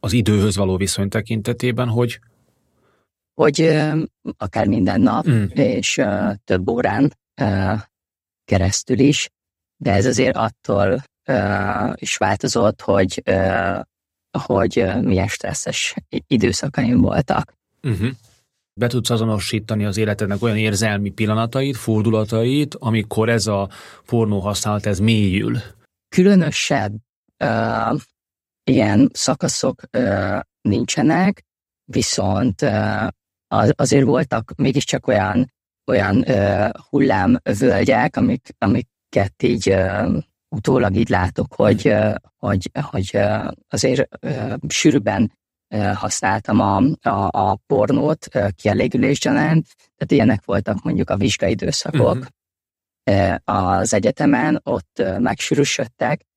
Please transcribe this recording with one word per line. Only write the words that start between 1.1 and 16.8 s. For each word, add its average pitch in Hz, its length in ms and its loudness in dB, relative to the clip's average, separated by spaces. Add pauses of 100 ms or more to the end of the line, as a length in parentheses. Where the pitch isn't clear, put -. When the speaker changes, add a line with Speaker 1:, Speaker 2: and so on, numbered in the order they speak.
Speaker 1:
hogy 117 300 -2 (1200)
Speaker 2:
Hogy, 151 200 4
ö, 156 420 2 (340)
akár 107 300 -2
minden 98 340 0
nap, - 280 2
Speaker 1:
Mm. 113 160 2
Speaker 2:
és, - 520 -2
ö, 104 340 0 (140)
több 92 240 -2
órán, 110 440 0 (280)
ö, 98 340 0 (720)
keresztül 98 540 0
is, 139 300 2 (480)
de 123 160 -2
ez 101 140 2
azért 123 300 0
attól, 110 680 -2 (260)
ö, 101 680 -2
is - 220 -8
változott, 104 640 0
hogy, 98 440 0
ö, 92 540 0 (600)
hogy, 95 400 0
ö, 95 220 0
milyen 95 280 0
stresszes - 680 -6 (140)
i-, - 180 -6
időszakaim 127 720 0